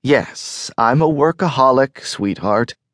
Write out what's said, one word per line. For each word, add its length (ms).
"Yes, 680
I'm 240
a 80
workaholic, 960
sweetheart, 720